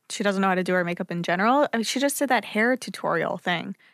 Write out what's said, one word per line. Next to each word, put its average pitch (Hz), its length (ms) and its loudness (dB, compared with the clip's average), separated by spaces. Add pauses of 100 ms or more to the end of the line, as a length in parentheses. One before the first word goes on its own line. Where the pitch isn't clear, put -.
she - 160 -6
doesn't 196 160 2
know 196 80 4
how 185 60 4
to 180 100 0
do 185 80 -2
her 185 120 2
makeup 175 260 -6
in 175 120 -4
general. 220 500 2
I 233 40 0
mean, 220 80 0
she - 160 -2
just 277 180 0
did 277 120 0
that 233 160 2
hair 240 300 2
tutorial 165 640 -2
thing. 180 380 -4 (180)